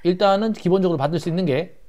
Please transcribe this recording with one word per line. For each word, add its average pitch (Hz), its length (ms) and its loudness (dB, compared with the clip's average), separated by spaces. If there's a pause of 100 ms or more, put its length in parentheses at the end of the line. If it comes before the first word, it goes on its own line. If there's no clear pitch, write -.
일단은 196 520 2
기본적으로 180 440 0
받을 151 220 -2
수 165 80 -6
있는 175 180 -2
게 147 320 -4 (100)